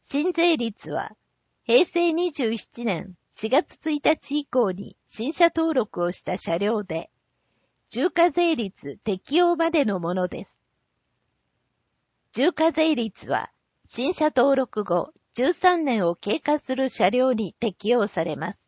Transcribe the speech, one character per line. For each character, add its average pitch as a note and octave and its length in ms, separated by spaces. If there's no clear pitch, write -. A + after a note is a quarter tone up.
新 D4+ 320
税 E4+ 240
率 A3 340
は、 - 240
平 C#4 220
成 E4+ 260
二 E4+ 200
十 A#3 260
七 - 260
年 F#3 300
四 - 160
月 D4 420
一 D4+ 140
日 D4+ 360
以 C#4+ 60
降 G#3+ 280
に - 240
新 B3 240
車 E4+ 240
登 E4 180
録 G#3 280
を F3 100
し - 100
た F#3 140
車 F3+ 220
両 G#3 260
で、 - 260
重 C4 200
課 E4+ 200
税 E4+ 280
率 G3 480
適 A3 320
用 F4 180
ま E4 160
で D4+ 140
の G3+ 160
も E3+ 120
の F#3 140
で F3 160
す。 - 160
重 C#4+ 180
課 D#4+ 220
税 D#4+ 200
率 A3+ 360
は、 B2 220
新 C4 280
車 D4+ 220
登 C4+ 220
録 B3 260
後 F3+ 300
十 C4+ 160
三 F4 320
年 A3 220
を F3 80
経 C#4 240
過 D4+ 180
す B3+ 180
る C4 140
車 G3+ 220
両 B3+ 200
に G#3+ 280
適 F#3 300
用 A#3 180
さ E3 160
れ E3 120
ま E3 180
す。 - 140